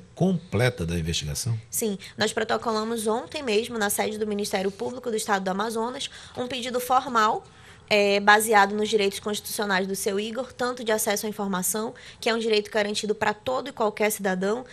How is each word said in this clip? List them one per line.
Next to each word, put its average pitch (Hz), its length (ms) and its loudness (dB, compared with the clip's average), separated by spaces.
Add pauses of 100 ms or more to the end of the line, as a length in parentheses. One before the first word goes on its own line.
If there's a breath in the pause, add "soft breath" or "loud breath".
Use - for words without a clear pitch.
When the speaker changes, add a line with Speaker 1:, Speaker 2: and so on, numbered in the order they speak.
(140)
Speaker 1:
completa 123 720 0
da 85 140 -2
investigação? 82 680 -4
Speaker 2:
Sim, 208 300 -4 (180 loud breath)
nós 214 160 0
protocolamos 220 760 -2
ontem 277 340 -2
mesmo, 240 380 0
na 202 100 2
sede 208 300 -2
do 214 80 0
Ministério 202 420 -2
Público 247 400 -6
do 220 80 -2
Estado 196 280 0
do 185 40 0
Amazonas, 226 600 -4 (260 loud breath)
um 247 100 -4
pedido 247 320 -4
formal 247 640 2 (460 loud breath)
é, 202 300 6
baseado 208 560 6
nos 214 140 0
direitos 196 300 2
constitucionais 202 680 -2
do 196 80 -4
seu 196 240 -2
Igor, 226 340 -6
tanto 247 300 -4
de 220 80 0
acesso 214 340 0
à 214 40 -4
informação, 208 640 -4 (260 loud breath)
que 247 100 0
é 220 40 2
um 233 60 0
direito 214 320 0
garantido 208 420 0
pra 208 200 0
todo 254 360 -4
e - 20 -8
qualquer 214 380 0
cidadão, 202 640 -2